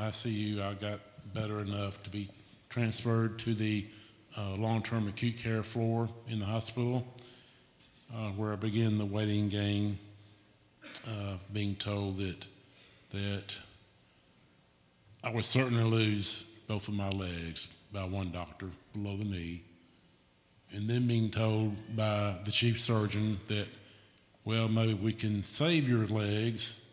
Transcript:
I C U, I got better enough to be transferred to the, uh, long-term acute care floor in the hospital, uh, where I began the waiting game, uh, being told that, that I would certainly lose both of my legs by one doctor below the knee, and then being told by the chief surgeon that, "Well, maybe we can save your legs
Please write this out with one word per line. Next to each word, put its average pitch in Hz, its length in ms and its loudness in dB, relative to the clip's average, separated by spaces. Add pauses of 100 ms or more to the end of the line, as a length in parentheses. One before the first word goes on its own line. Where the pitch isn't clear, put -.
I 110 60 -2
C 113 220 -2
U, 104 320 0
I 101 100 -2
got 104 260 -6 (360)
better 107 240 -2
enough 101 420 -4
to - 80 -12
be 101 220 -6 (380)
transferred 113 680 2
to 117 140 0
the, 107 320 0 (500)
uh, 98 200 -4
long-term 110 520 0
acute 117 300 -2
care 113 240 0
floor 113 480 0 (180)
in 110 120 -2
the 101 60 -2
hospital, 120 600 0 (1040)
uh, 110 200 -4
where 107 220 0
I - 20 -2
began 107 420 2
the 104 80 2
waiting 104 440 2
game, 104 500 0 (1080)
uh, 101 300 -6 (160)
being 101 220 0
told 101 420 -2
that, 95 300 -4 (640)
that 101 440 -4 (1700)
I 127 60 -4
would 113 160 2
certainly 123 380 4
lose 110 640 4 (220)
both 104 200 -4
of 104 60 -2
my 98 160 -2
legs 85 580 -4 (240)
by 95 140 -4
one 92 260 -4
doctor 87 380 -8 (240)
below 101 240 -4
the 107 80 -4
knee, 85 380 -6 (1080)
and 104 180 -2
then 123 160 4
being 113 240 4
told 110 460 2 (200)
by 104 500 2
the 104 60 -2
chief 117 280 4
surgeon 107 680 2
that, 104 200 -2 (800)
"Well, 113 240 2
maybe 113 240 4
we 104 180 2
can 104 340 0
save 156 440 4
your 113 180 4
legs 107 760 0 (120)